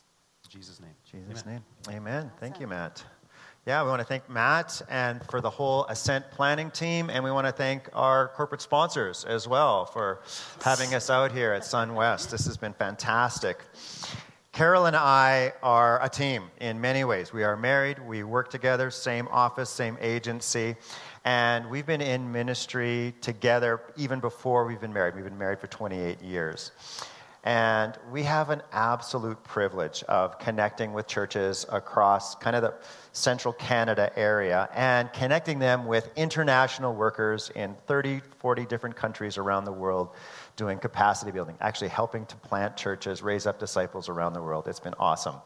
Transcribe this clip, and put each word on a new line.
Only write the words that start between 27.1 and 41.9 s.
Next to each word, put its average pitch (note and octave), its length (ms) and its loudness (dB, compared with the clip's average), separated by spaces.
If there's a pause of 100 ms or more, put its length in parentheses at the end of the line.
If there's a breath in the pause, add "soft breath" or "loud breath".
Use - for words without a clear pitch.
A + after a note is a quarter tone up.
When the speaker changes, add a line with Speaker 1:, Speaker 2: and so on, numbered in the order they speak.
Speaker 2:
And A2+ 540 2 (140)
we C#3+ 140 -4
have D3+ 260 2
an D3 100 0 (120)
absolute A2+ 720 -2
privilege F#2+ 640 -2
of F#2 320 2
connecting G#2+ 520 0
with G#2+ 140 -4
churches G2 600 -2
across G2+ 680 2
kind A#2+ 220 0
of A#2+ 60 2
the A2+ 120 0 (380 loud breath)
central B2 420 0
Canada A2+ 640 2
area G2+ 560 2
and B2 380 2
connecting D3 480 0
them B2+ 260 4
with A2+ 300 2
international C3 760 2
workers G#2+ 600 0
in G2+ 220 -6 (100)
thirty, C#3 340 0 (200)
forty B2 260 0
different A#2+ 300 -6
countries G#2+ 420 -6
around G2 260 2
the G2+ 80 -6
world F#2 360 0 (480 loud breath)
doing G2 220 -4
capacity G2+ 520 0
building, F2 300 -6
actually G#2+ 260 -2
helping A2 400 -4